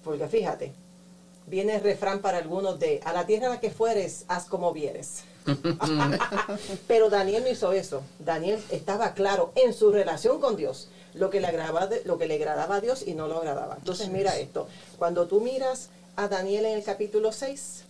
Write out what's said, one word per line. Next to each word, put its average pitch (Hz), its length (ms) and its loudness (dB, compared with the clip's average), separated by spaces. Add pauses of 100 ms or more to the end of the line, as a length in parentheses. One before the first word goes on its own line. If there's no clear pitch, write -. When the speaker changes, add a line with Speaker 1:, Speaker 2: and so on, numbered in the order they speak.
Speaker 1:
porque 151 240 -4
fíjate, 180 440 0 (760)
viene 196 280 0
el 202 60 0
refrán 196 400 2
para 185 160 2
algunos 175 420 -2
de, 151 240 2
"A 160 80 -4
la 175 140 0
tierra 220 220 2
a - 40 2
la 240 80 -4
que 220 120 -2
fueres, 214 580 0
haz 180 160 -2
como 175 260 0
vieres". - 520 -6 (220)
<laughs> 160 1400 0
Pero 220 220 6
Daniel 202 340 2
no 254 60 0
hizo 202 240 0
eso. 147 280 -2 (180)
Daniel 165 500 -2
estaba 202 440 -2
claro 196 420 2
en 254 180 6
su 208 180 6
relación 202 480 2
con 247 160 2
Dios, - 320 -6 (260)
lo 190 160 0
que 196 120 2
le 180 60 0
agradaba 165 400 0
de, 226 180 -2
lo 175 120 0
que 165 100 0
le 156 80 0
agradaba 151 400 -2
a 202 60 0
Dios 247 240 -2
y 175 80 -4
no 156 140 -4
lo 156 100 -4
agradaba. 156 400 -4
Entonces, 180 300 -6
Speaker 2:
Así 185 80 -4
Speaker 1:
mira 190 220 2
Speaker 2:
es. - 100 -4
Speaker 1:
esto. - 200 -6 (300)
Cuando 170 300 2
tú 196 140 4
miras 262 480 -2 (260)
a 202 120 -2
Daniel 196 380 0
en 220 120 0
el 208 60 -4
capítulo 214 480 0
seis - 580 -8